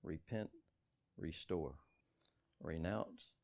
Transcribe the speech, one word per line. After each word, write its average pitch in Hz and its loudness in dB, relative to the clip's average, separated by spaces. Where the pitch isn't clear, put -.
repent, 107 0
restore. 78 0
Renounce, 87 0